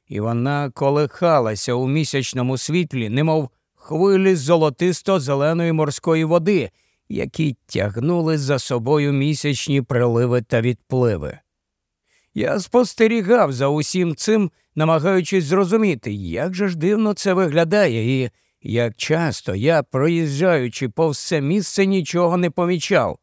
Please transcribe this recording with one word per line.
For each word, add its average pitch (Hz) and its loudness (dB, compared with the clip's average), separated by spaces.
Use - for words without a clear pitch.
і 104 -6
вона 127 -2
колихалася 139 0
у 127 0
місячному 131 -2
світлі, 151 -2
немов 151 0
хвилі 190 2
золотисто-зеленої 160 0
морської 160 0
води, 165 0
які 143 -4
тягнули 156 -2
за 139 -2
собою 143 0
місячні 139 0
приливи 120 0
та 117 0
відпливи. 117 -2
Я 214 -2
спостерігав 226 2
за 131 0
усім 156 -2
цим, 214 0
намагаючись 165 2
зрозуміти, 185 0
як 101 -6
же 196 -2
ж 175 -6
дивно 208 0
це 190 -2
виглядає 156 2
і 120 -4
як 117 -2
часто 156 -2
я, 143 2
проїжджаючи 147 0
повз 156 -2
це 156 -2
місце, 190 0
нічого 175 0
не 180 0
помічав. 170 0